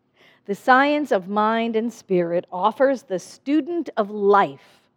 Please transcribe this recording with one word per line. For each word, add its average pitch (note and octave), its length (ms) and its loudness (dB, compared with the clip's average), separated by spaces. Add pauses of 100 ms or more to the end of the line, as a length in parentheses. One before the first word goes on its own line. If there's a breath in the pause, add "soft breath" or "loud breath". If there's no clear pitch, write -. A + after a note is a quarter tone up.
(460 soft breath)
the G3+ 100 -6
science C#4 560 2
of F#3+ 160 -2
mind A3 480 -2
and A3+ 180 -2
spirit F3 580 -2
offers A3 520 0
the F#3 160 -6
student D#4 760 -4
of G3+ 140 -2
life G3+ 720 0 (160)